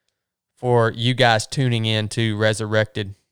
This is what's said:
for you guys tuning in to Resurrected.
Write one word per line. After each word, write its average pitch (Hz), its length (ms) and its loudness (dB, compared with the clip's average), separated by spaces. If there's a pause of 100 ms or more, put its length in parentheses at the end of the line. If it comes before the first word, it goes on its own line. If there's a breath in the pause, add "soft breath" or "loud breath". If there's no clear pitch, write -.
(540)
for 120 380 2
you 117 220 -2
guys 120 320 4
tuning 120 400 -2
in 110 240 -2
to 113 260 -2
Resurrected. 107 760 -2 (180)